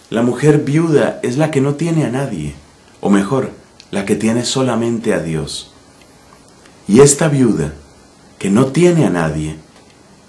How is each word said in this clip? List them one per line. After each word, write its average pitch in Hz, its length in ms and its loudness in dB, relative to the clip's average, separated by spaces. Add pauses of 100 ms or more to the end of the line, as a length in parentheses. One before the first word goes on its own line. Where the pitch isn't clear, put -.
la 113 140 -2
mujer 143 400 2
viuda 143 580 0
es 120 160 -4
la 156 140 0
que 135 100 0
no 143 140 0
tiene 160 300 -2
a 113 40 -4
nadie, 110 460 -6 (460)
o 101 80 -2
mejor, 101 420 0 (380)
la 98 160 -6
que 104 100 -2
tiene 113 280 0
solamente 117 680 -2
a 87 60 0
Dios. 80 520 -8 (1160)
Y 104 120 6
esta 147 300 6
viuda, 101 440 0 (640)
que 98 120 -4
no 120 180 2
tiene 165 380 2
a 95 40 0
nadie, 78 460 -4 (720)